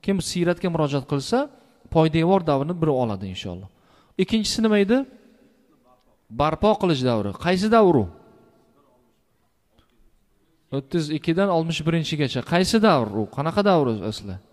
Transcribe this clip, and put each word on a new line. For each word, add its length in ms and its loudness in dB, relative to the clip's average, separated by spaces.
Kim 180 0
siyratga 480 -2
murojaat 380 -2
qilsa, 420 -2
poydevor 500 2
davrini 320 0
bilib 220 0
oladi 320 -2
inshaalloh. 400 -10
Ikkinchisi 440 -2
nima 140 2
edi? 280 2
Barpo 420 0
qilish 300 0
davri. 300 0
Qaysi 380 0
davr 240 6
u? 120 2
O'ttiz 380 -4
ikkidan 400 0
oltmish 360 -2
birinchigacha. 560 -2
Qaysi 400 2
davr 320 4
u? 160 -2
Qanaqa 320 -2
davr 260 4
u 140 0
asli? 320 -8